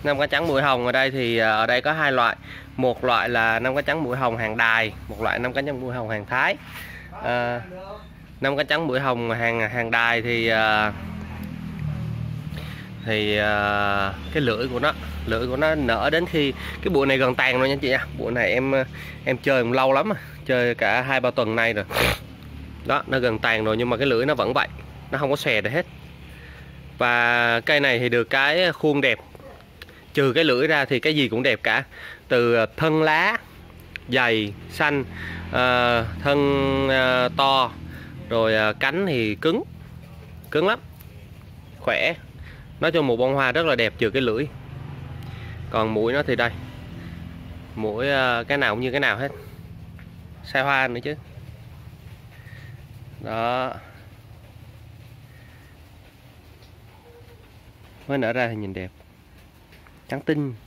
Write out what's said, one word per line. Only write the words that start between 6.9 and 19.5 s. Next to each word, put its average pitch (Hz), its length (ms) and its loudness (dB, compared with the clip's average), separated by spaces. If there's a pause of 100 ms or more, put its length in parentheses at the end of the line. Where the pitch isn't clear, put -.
À, 120 360 0 (800)
năm 139 160 0
cánh 147 100 0
trắng 156 200 0
mũi 131 140 0
hồng 120 300 -2
hàng, 117 400 0
hàng 117 200 -2
đài 117 320 2
thì, 117 260 2
à, 110 440 4 (2250)
thì, 107 300 2
à, 104 760 2 (200)
cái 156 100 0
lưỡi 120 260 0
của 123 100 -4
nó, 151 140 2 (340)
lưỡi 113 200 0
của 127 100 -2
nó 156 180 4
nở 120 380 2
đến 170 140 2
khi 147 260 2 (300)
cái 202 80 0
bụi 139 160 4
này 135 120 4
gần 127 160 4
tàn 127 240 2
rồi 131 100 4
nha 139 40 2
anh 143 60 0
chị 135 120 0
nha. 131 140 2 (140)
Bụi 113 140 -2
này 110 200 2
em, 131 200 2 (520)
em 131 140 0
chơi 135 240 2